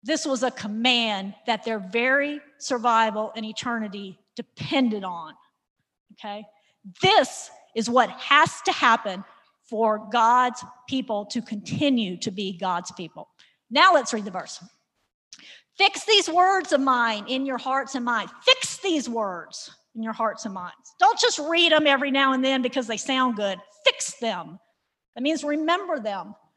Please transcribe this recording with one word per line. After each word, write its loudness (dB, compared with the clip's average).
This -2
was -2
a 2
command -2
that -4
their -4
very 0
survival 0
and -10
eternity -8
depended -2
on, -10
okay? -12
This 4
is -4
what 4
has 2
to 0
happen 2
for 0
God's 2
people -4
to -6
continue -2
to -6
be -6
God's -4
people. -14
Now 6
let's 2
read -4
the -8
verse. -12
"Fix 2
these 4
words 4
of 4
mine 2
in -2
your -4
hearts -4
and -4
minds." -4
Fix 2
these -2
words -8
in -10
your -6
hearts -4
and -8
minds. -14
Don't 4
just 2
read 2
'em 6
every 4
now 2
and 0
then 2
because -2
they -4
sound 0
good. -4
Fix 0
them. -6
That -8
means 0
remember -2
them. -8